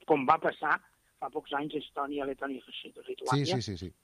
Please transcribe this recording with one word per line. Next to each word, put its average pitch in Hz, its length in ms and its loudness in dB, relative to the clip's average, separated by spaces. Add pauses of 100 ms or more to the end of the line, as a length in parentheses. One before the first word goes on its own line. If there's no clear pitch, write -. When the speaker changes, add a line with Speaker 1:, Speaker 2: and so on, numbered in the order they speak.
Speaker 1:
com 143 200 6
va 156 120 8
passar 156 380 0 (460)
fa 135 80 -2
pocs 147 220 -8
anys 147 220 -2
a 151 40 -2
Estònia, 143 460 -6
Letònia 135 380 -6
i - 300 -16 (160)
Lituània, 131 380 0
Speaker 2:
Sí, - 160 2
sí, - 0 -
sí, 104 140 -6
sí. 90 120 -8 (160)